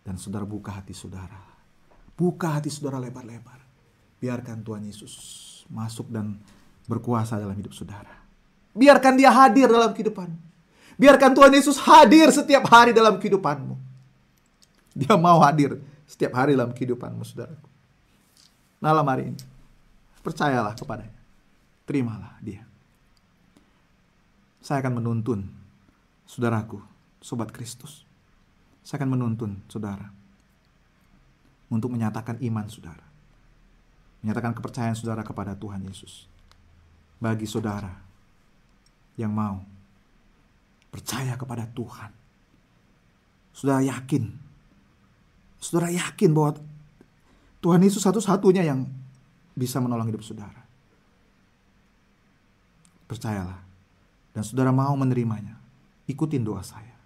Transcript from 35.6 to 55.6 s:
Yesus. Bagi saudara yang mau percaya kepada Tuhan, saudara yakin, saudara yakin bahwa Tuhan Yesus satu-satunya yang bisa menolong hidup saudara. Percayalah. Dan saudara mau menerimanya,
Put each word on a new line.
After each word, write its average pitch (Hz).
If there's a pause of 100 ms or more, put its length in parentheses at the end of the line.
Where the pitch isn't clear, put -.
Yesus. - (920)
Bagi 110
saudara 104 (1300)
yang 107
mau 104 (1300)
percaya 127
kepada 117
Tuhan, 110 (1400)
saudara 135
yakin, 135 (1300)
saudara 170
yakin 175
bahwa 151 (1000)
Tuhan 180
Yesus 196
satu-satunya 196
yang 131 (680)
bisa 127
menolong 117
hidup 107
saudara. 104 (2500)
Percayalah. 98 (600)
Dan 104
saudara 131
mau 135
menerimanya, 120 (480)